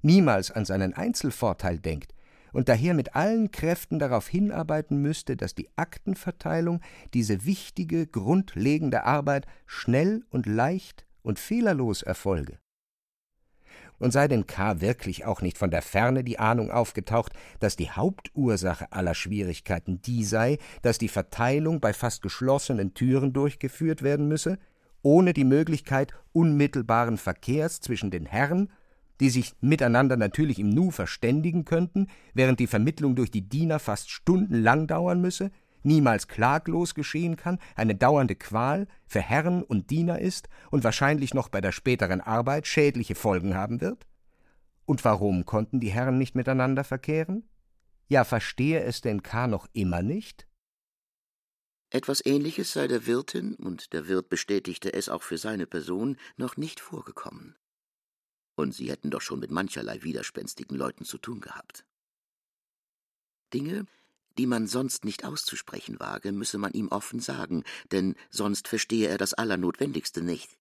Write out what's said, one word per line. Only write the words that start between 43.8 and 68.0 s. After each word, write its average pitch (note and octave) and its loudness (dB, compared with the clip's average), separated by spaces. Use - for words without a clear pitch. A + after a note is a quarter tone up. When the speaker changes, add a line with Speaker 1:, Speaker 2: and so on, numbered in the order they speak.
Speaker 1:
wird? G#3 -6
Und C3+ 0
warum G2 2
konnten A2 0
die A2 -2
Herren B2+ 0
nicht C3 -2
miteinander C3 0
verkehren? D#3+ -4
Ja, C3+ 6
verstehe C3+ 0
es A#2 -4
denn G#2 -2
K. B2 -2
noch G#2 -2
immer F2+ 0
nicht? D#3+ -6
Speaker 2:
Etwas C3+ -2
Ähnliches D3 0
sei C#3+ -2
der A#2 -2
Wirtin, A#2+ -2
und - -10
der E2 -6
Wirt F#2 0
bestätigte F#2 -4
es - -4
auch - -6
für E2 -8
seine G#2 -6
Person, F#2 -4
noch B2+ -8
nicht D3+ -10
vorgekommen. - -16
Und C#2 -2
sie - -10
hätten C#2 -8
doch - -6
schon - -8
mit - -10
mancherlei C2 -6
widerspenstigen - -10
Leuten C2 -8
zu - -14
tun A2+ -12
gehabt. - -18
Dinge, E3+ -4
die B2+ 0
man A#2 0
sonst B2 -4
nicht - -8
auszusprechen - -10
wage, C#2 -8
müsse G2+ -6
man G2+ -4
ihm G#2+ -6
offen G#2 -6
sagen, - -6
denn F#2+ 0